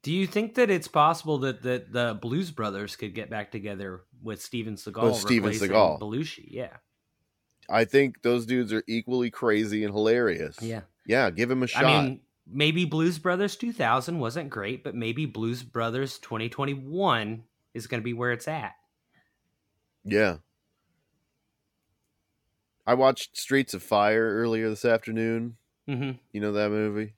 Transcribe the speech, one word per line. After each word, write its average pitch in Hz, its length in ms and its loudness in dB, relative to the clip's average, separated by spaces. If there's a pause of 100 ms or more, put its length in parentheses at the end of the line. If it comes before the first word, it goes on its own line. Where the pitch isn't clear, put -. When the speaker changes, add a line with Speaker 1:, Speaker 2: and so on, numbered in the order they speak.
Speaker 1:
Do 147 120 -4
you 185 140 2
think 220 280 -4
that 247 140 4
it's 180 180 0
possible 156 520 2
that, 131 240 -4
that 127 280 -4
the 120 300 0
Blues 156 300 -2
Brothers 104 440 -6
could 104 180 -10
get 107 160 -10
back 107 220 -8
together 98 520 -10 (180)
with 107 200 -10
Steven 110 340 -8
Seagal 107 280 -6
Speaker 2:
With 110 140 4
Steven 104 320 2
Speaker 1:
replacing 104 220 0
Speaker 2:
Seagal. 92 280 6
Speaker 1:
Belushi? 117 520 -6
Yeah. 107 260 -10 (920)
Speaker 2:
I 113 140 4
think 135 380 4
those 120 240 2
dudes 120 260 0
are 110 160 0
equally 120 420 0
crazy 107 540 2
and 101 100 -2
hilarious. 107 680 2
Speaker 1:
Yeah. 113 200 -8 (240)
Speaker 2:
Yeah, 113 260 2
give 117 200 0
him 131 120 0
a 123 40 -2
shot. 139 160 0
Speaker 1:
I 131 200 6
mean, 131 180 -4 (260)
maybe 156 380 2
Blues 160 340 0
Brothers 185 380 0
two 240 160 -6
thousand 131 460 0
wasn't 135 300 -4
great, 110 360 -6
but 113 100 -8
maybe 117 300 -2
Blues 117 380 -4
Brothers 123 560 -4
twenty 113 280 -6
twenty-one 135 960 -2 (300)
is 113 140 -10
gonna 117 160 -4
be 120 100 -4
where 120 180 -2
it's 117 160 -6
at. 151 280 -8 (1300)
Speaker 2:
Yeah. 101 320 2 (2500)
I 120 100 4
watched 131 420 2
Streets 135 360 0
of 95 100 -8
Fire 107 520 4
earlier 113 340 0
this 107 160 -4
afternoon. 113 720 0 (320)
Speaker 1:
Mm-hmm. 135 220 -4 (200)
Speaker 2:
You 104 100 -6
know 104 120 -2
that 104 160 2
movie? 107 480 -2